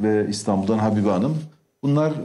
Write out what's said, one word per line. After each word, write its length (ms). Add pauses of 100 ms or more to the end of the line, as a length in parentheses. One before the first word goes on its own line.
ve 260
İstanbul'dan 480
Habibe 320
Hanım. 280 (460)
Bunlar 300 (120)